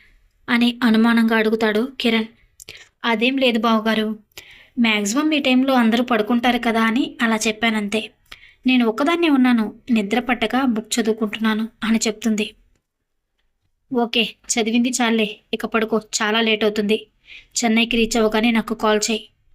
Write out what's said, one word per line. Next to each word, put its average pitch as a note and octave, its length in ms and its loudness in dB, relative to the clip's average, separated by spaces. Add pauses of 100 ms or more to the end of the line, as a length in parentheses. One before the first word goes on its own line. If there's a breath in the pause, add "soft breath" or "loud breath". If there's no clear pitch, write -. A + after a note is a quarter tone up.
(480 soft breath)
అని A#3+ 220 2 (140)
అనుమానంగా A3+ 540 2
అడుగుతాడు A3 440 0 (180)
కిరణ్. A3+ 300 0 (760 loud breath)
"అదేం A#3+ 340 0
లేదు B3 220 2
బావగారు, A3 480 0 (720 loud breath)
మ్యాక్సిమం A3+ 560 0
ఈ D4 60 0
టైంలో C4 340 2
అందరూ A#3+ 300 2
పడుకుంటారు A#3+ 560 0
కదా A3+ 240 0
అని A3+ 200 0 (180)
అలా A3+ 160 0
చెప్పానంతే. A3 640 -2 (640 loud breath)
నేను B3+ 200 4
ఒక్కదాన్నే D#4 440 0
ఉన్నాను, B3+ 360 2 (260)
నిద్ర G#3+ 280 0
పట్టక A#3+ 360 -2 (100)
బుక్ A3 280 -2
చదువుకుంటున్నాను," A3 720 -2 (180)
అని A3+ 160 2
చెప్తుంది. G#3+ 480 -2 (1400)
"ఓకే, A#3+ 320 0 (240)
చదివింది A#3+ 500 0
చాలే, A3+ 300 0 (260)
ఇక A3+ 120 -6
పడుకో, A3 320 -2 (180)
చాలా G#3+ 260 0
లేట్ A3 220 0
అవుతుంది. G#3+ 340 0 (580 loud breath)
చెన్నైకి A#3 420 0
రీచ్ A3+ 200 0
అవ్వగానే A3 340 2
నాకు A3+ 240 -2
కాల్ G#3+ 280 0
చేయి." A3 200 -4 (320)